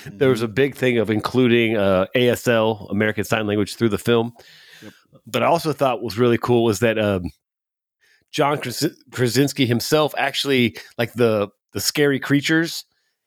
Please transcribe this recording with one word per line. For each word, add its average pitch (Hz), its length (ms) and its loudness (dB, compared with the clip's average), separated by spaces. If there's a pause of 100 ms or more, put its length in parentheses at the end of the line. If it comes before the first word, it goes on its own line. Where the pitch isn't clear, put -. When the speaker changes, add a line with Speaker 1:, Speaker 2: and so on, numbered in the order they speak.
Speaker 1:
there 131 240 0
was 113 120 0
a 120 40 -2
Speaker 2:
Mm-hmm. 107 80 -6
Speaker 1:
big 131 220 0
thing 127 220 0
of 104 120 0
including, 113 680 2
uh, 98 300 2 (100)
A 123 140 2
S - 180 -2
L, 110 420 0
American 107 340 -2
Sign 110 220 -2
Language, 101 300 -2
through 117 140 0
the 98 80 -2
film. 117 340 0 (500)
Speaker 2:
Yep. 107 100 -20 (340)
Speaker 1:
But 113 160 -4
I 117 40 2
also 156 260 0
thought 127 300 -2
was 107 160 -8
really 120 200 4
cool 120 260 0
was 113 160 0
that, 113 180 0
um, 101 260 0 (1080)
John 147 260 0
Kras-, 131 360 -6 (180)
Krasinski 127 540 0
himself 131 520 0
actually, 131 580 0 (220)
like, 117 160 -2
the, 110 340 2 (240)
the 104 80 -8
scary 143 400 0
creatures, 156 640 -2 (420)